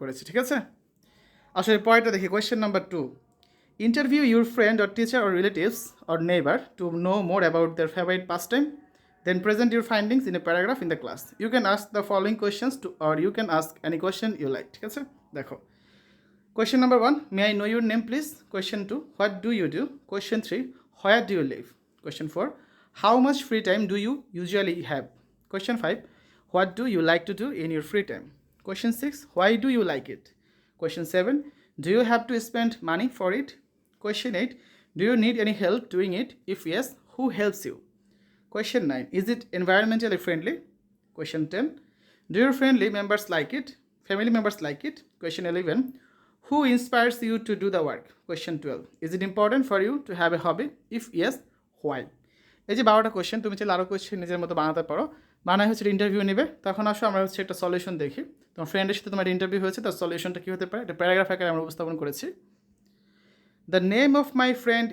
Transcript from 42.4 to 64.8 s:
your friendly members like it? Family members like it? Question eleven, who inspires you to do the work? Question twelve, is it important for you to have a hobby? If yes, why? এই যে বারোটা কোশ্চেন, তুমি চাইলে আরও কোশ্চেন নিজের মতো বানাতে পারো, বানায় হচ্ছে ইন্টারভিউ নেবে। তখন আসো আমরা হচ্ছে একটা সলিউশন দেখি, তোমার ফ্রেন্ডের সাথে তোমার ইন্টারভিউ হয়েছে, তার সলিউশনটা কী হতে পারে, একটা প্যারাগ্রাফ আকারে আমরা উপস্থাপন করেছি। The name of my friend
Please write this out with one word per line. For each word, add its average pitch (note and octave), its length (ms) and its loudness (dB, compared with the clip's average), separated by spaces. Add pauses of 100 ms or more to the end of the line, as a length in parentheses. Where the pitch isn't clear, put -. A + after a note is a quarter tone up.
your C4+ 160 6
friendly C4 280 4 (100)
members G#3 260 0 (120)
like D3+ 240 0
it? - 80 -8 (420)
Family G#3+ 280 2
members G#3 280 0
like D3 240 -6
it? - 80 -10 (240)
Question E3+ 300 -6
eleven, F3+ 280 0 (680)
who C#4+ 100 2 (180)
inspires A#3+ 420 2 (120)
you A3+ 60 0 (120)
to G#3+ 60 -2 (100)
do G3+ 120 2
the E3 140 2
work? - 160 -8 (220)
Question E3 360 -6
twelve, C3 200 -8 (220)
is D#3+ 120 -8
it F#3 120 -4
important G#3+ 400 2
for G3 160 2
you B3 80 0 (140)
to G3+ 40 -10 (100)
have E3+ 160 4
a E3 80 -8
hobby? F3+ 220 0 (300)
If A3+ 60 -8 (180)
yes, B3+ 120 0 (540)
why? C3+ 140 -4 (720)
এই G#3+ 60 0
যে B3+ 120 4
বারোটা A3 260 6
কোশ্চেন, G3 300 -4
তুমি G3+ 140 -6
চাইলে G#3 160 0
আরও F#3 160 0
কোশ্চেন G3 320 -6
নিজের F3 200 -4
মতো E3+ 160 -4
বানাতে D#3 300 0
পারো, F3 140 -2 (460)
বানায় G3+ 200 4
হচ্ছে A3 140 -2 (120)
ইন্টারভিউ G3+ 340 2
নেবে। G#3 140 2 (220)
তখন G3 260 -2
আসো G#3 180 -4
আমরা F#3+ 160 2
হচ্ছে F#3+ 180 -6
একটা F#3 200 -8
সলিউশন F3+ 300 -2 (100)
দেখি, C#3+ 180 -6 (320)
তোমার D#3+ 180 -8
ফ্রেন্ডের G3 260 0
সাথে - 160 -14
তোমার F#3 220 0
ইন্টারভিউ F#3+ 280 -2
হয়েছে, F#3+ 220 -4
তার F#3 160 -4
সলিউশনটা F3 420 -4
কী F#3 100 -8
হতে F#3 160 -6
পারে, A3 160 -8
একটা E3 140 -8
প্যারাগ্রাফ F#3 340 4
আকারে F3+ 200 -2
আমরা D#3+ 120 -2
উপস্থাপন D#3+ 360 -6
করেছি। C#3+ 240 -6 (1500)
The F#3 80 4 (140)
name C4+ 260 6
of C#4 60 -2 (140)
my B3+ 100 4 (120)
friend A#3 300 2